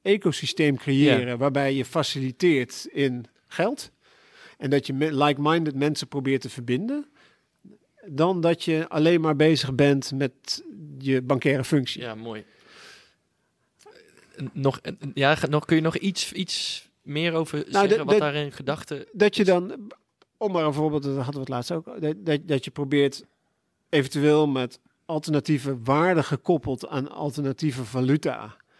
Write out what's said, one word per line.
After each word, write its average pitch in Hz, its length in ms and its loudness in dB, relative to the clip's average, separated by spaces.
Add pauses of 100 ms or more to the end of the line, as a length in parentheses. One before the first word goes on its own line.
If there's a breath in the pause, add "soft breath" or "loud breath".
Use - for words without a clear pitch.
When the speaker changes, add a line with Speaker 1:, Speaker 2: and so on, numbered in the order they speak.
Speaker 1:
ecosysteem 156 760 2
creëren 135 500 4
Speaker 2:
Ja. 123 100 -4
Speaker 1:
waarbij 139 360 0
je 135 120 -2
faciliteert 135 1040 0
in 127 340 -2 (220)
geld - 440 -4 (680 soft breath)
en 131 120 -4
dat 139 180 2
je 151 60 -4
me-, 151 200 0 (100)
like-minded 147 520 2
mensen 143 320 -2
probeert 135 340 -2
te 131 80 -10
verbinden, 180 560 -4 (1040 soft breath)
dan 170 340 0
dat 170 220 2
je 160 260 0
alleen 165 320 4
maar 156 140 2
bezig 143 400 4
bent 139 400 4
met - 480 -6 (340)
je 131 240 0
bankaire 135 420 0
functie. 131 380 0
Speaker 2:
Ja, 117 140 -10
mooi. 110 300 -10 (2000 loud breath)
N-, 131 120 -8
nog, 135 260 -2 (100)
n-, - 240 -10
ja, 143 220 4
ga-, 143 120 -2
nog, 147 180 0
kun 170 100 2
je 160 60 4
nog 160 160 0
iets, - 340 -4
iets - 560 -6 (140)
meer 156 320 -2
over 160 240 -2
Speaker 1:
Nou, - 140 -6
Speaker 2:
zeggen, 202 260 4
Speaker 1:
de-, 160 60 -2
Speaker 2:
wat 202 100 4
Speaker 1:
de-, 214 60 6
Speaker 2:
daarin 147 320 -2
gedachte 143 600 -8
Speaker 1:
dat 208 240 2
je 226 60 2
Speaker 2:
is? 190 60 2
Speaker 1:
dan, 185 440 0 (460)
om 208 140 -2
maar 175 140 0
een 151 80 0
voorbeeld, 151 300 0
dat 139 120 -4
hadden 139 180 -4
we 143 60 -10
het 131 100 -8
laatst 123 220 -4
ook, 165 300 -8
dat, 165 140 -2 (100)
dat, 156 220 0
dat 139 180 0
je 147 60 -12
probeert 139 540 0 (640)
eventueel 151 580 2
met 131 320 -4 (260)
alternatieve 147 800 -2
waarden 151 400 2
gekoppeld 143 640 -2
aan 139 240 -6
alternatieve 139 720 -4
valuta, 127 720 -2 (240 soft breath)